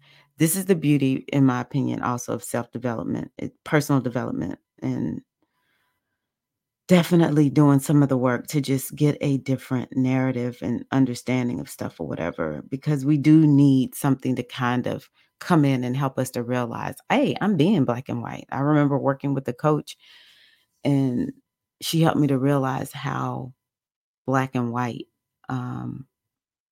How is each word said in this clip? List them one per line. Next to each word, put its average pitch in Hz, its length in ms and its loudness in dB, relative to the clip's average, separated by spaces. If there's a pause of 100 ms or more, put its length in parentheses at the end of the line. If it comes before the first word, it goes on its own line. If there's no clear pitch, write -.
(380)
This 165 180 2
is 190 100 -6
the 190 80 4
beauty, 147 580 2
in 139 140 4
my 123 140 2
opinion, 123 420 -2
also 120 300 -4
of 113 100 -6
self-development, 120 960 -6
it, - 140 -10 (100)
personal 143 380 0
development, 117 580 -6 (240)
and - 380 -4 (1700)
definitely 160 600 4
doing 143 300 4
some 147 240 2
of 139 60 2
the 135 80 0
work 123 320 -2
to 151 120 -2
just 135 340 -4
get 147 260 2
a 139 180 0
different 127 580 -4
narrative 127 640 -2
and 113 320 -4
understanding 123 680 0
of 139 100 -12
stuff - 300 -10
or 80 60 -6
whatever, 80 640 -6
because 135 360 -4
we 151 120 2
do 156 300 6
need 139 480 6
something 131 420 0
to 123 60 -4
kind 123 440 -4
of 104 220 -8 (320)
come 160 240 4
in 131 200 2
and 123 120 -2
help 139 220 -2
us 131 120 -4
to 120 120 -6
realize, 117 540 -4 (120)
"Hey, 220 320 0
I'm 196 160 0
being 156 280 4
black 120 240 -2
and 120 140 -6
white." - 280 -12
I 127 100 -4
remember 143 380 2
working 139 360 -2
with 135 140 -4
a 123 40 -4
coach, 151 440 -2 (880)
and 135 480 0 (480)
she 165 220 0
helped - 160 2
me 147 100 4
to 135 100 0
realize 135 540 -2
how 131 600 -8 (760)
black 131 280 0
and 120 180 -2
white, 120 340 -6 (420)
um, 127 580 -8 (640)